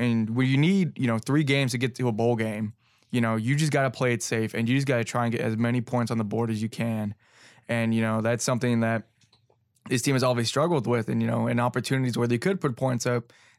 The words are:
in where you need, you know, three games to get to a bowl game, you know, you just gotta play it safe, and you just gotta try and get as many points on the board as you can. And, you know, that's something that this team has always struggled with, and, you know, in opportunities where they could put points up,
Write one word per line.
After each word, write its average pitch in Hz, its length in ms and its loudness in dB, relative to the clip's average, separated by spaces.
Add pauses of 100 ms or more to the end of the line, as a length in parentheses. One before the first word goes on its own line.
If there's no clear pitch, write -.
in 113 340 0
where 127 120 2
you 131 100 2
need, 170 420 2
you 131 80 0
know, 113 120 2
three 143 260 0
games 139 280 2
to 127 60 -2
get 120 180 -2
to 127 120 0
a 117 40 0
bowl 117 220 2
game, 107 380 -4 (380)
you 127 100 0
know, 113 160 2
you 117 200 0
just 151 160 0
gotta 135 180 2
play 123 240 0
it 117 80 -4
safe, 110 320 -2
and 117 120 0
you 123 80 2
just 135 120 0
gotta 120 180 2
try 120 200 -2
and 117 80 0
get 123 100 -2
as 117 120 0
many 120 280 0
points 120 280 -2
on 120 60 -2
the 113 80 0
board 113 260 -2
as 110 120 -4
you 110 80 -4
can. 110 440 -4 (540)
And, 113 260 0
you 113 60 2
know, 110 220 0
that's 117 200 0
something 120 380 0
that 113 220 0 (880)
this 131 100 0
team 139 140 0
has 127 80 2
always 120 260 2
struggled 156 380 0
with, 117 240 0
and, 117 100 0
you 113 80 0
know, 117 180 0
in 120 140 0
opportunities 123 560 0
where 120 100 0
they 120 120 2
could 185 200 0
put 135 160 -2
points 127 300 -2
up, 123 300 -2 (240)